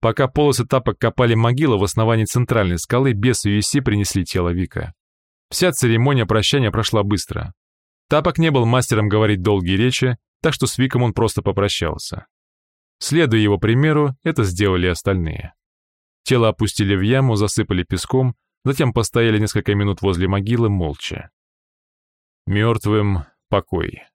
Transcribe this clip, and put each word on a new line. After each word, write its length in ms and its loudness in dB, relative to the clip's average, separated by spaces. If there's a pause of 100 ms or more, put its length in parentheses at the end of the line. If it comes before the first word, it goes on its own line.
Пока 260 0
Полос 320 2
и 60 0
Тапок 340 -2
копали 340 2
могилу 440 2
в 80 2
основании 400 0
центральной 520 0
скалы, 360 0
бес 320 0
и 60 2
Юси 280 0
принесли 460 0
тело 240 -2
Вика. 440 -4 (560)
Вся 220 0
церемония 540 2
прощания 460 0
прошла 320 0
быстро. 500 -4 (560)
Тапок 280 0
не 140 2
был 140 2
мастером 440 0
говорить 320 2
долгие 340 0
речи, 420 0 (240)
так 120 0
что 120 -2
с 120 -4
Виком 260 0
он 100 0
просто 280 0
попрощался. 880 -4 (720)
Следуя 400 2
его 180 2
примеру, 680 2
это 200 0
сделали 440 0
остальные. 680 -4 (680)
Тело 260 2
опустили 460 -2
в 60 0
яму, 340 2
засыпали 480 -2
песком, 520 -2 (280)
затем 300 0
постояли 460 0
несколько 360 -2
минут 260 -2
возле 260 0
могилы 420 0
молча. 600 -6 (1160)
"Мертвым 800 0 (240)
покой. 540 -4 (120)